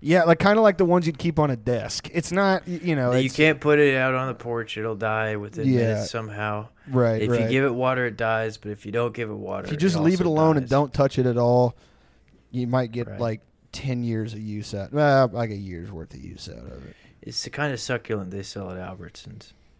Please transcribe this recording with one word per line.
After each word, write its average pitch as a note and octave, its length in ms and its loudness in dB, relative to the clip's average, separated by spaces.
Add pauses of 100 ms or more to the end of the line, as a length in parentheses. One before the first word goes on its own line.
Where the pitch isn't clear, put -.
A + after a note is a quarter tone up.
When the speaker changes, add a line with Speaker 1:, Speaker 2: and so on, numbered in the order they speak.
Speaker 1:
Yeah, E3 200 4
like, E3+ 140 6
kinda G#3 200 6
like G#3 180 6
the F#3+ 60 4
ones F3 240 4
you'd D#3+ 100 -2
keep E3 220 0
on D3+ 100 4
a B2+ 60 0
desk. A2+ 560 -4
It's E3 220 -2
not, F#3+ 340 2
y-, F3 160 -6
you E3+ 100 0
know, B2 200 2
Speaker 2:
You C3 140 2
Speaker 1:
it's B2 100 -6
Speaker 2:
can't D3+ 240 4
put D3 180 4
it C#3 160 6
out C3 180 2
on C3 140 -2
the B2 60 -6
porch. A#2 440 -8
It'll A2 200 -4
die A2 400 -2
within A2 280 -8
Speaker 1:
Yeah. C3 140 4
Speaker 2:
minutes A2 320 0
somehow. G#2+ 560 -6 (220)
Speaker 1:
Right, A#2 320 2
Speaker 2:
If A2 80 0
you A#2+ 80 2
Speaker 1:
right. A2+ 120 0
Speaker 2:
give C3 140 2
it C3 100 0
water, B2+ 320 0
it G#2+ 120 -6
dies. A2 400 -2
But G#2 140 -12
if G#2 140 -12
you G#2 60 -10
don't A#2 220 -2
give A2+ 160 -6
it G#2+ 60 -8
water, F#2+ 280 -8
Speaker 1:
If - 80 -8
you D3+ 40 -2
Speaker 2:
it D3 40 -8
Speaker 1:
just F3 180 2
leave E3+ 220 4
it F3+ 60 0
Speaker 2:
also D#3+ 120 2
Speaker 1:
alone D#3+ 200 6
and C3 80 0
Speaker 2:
dies. A#2 60 -14
Speaker 1:
don't C#3 220 2
touch C3+ 240 2
it B2+ 80 2
at A#2+ 120 2
all, B2 400 4 (760)
you B2 160 -4
might B2 240 0
get, A#2+ 160 -6
Speaker 2:
Right. G2+ 120 -12
Speaker 1:
like, A2+ 220 -2 (300)
ten B2 320 -4
years A2 300 -4
of G#2+ 60 -12
use G#2 340 -8
out, G2 180 -8
well, C3+ 400 4
like, A#2 200 -4
a G#2 40 -8
year's F#2+ 340 -10
worth E2 240 -12
of C2+ 60 -18
use E2+ 300 -16
out A1+ 80 -16 (120)
of C2+ 160 -16
it. - 120 -20 (240)
Speaker 2:
It's - 240 -10
the - 40 -12
kind C#3+ 220 -4
of B2 80 -6
succulent A2 520 -6
they G2 120 -8
sell F#2+ 280 -10
at F#2 60 -10
Albertsons. F#2+ 760 -16 (260)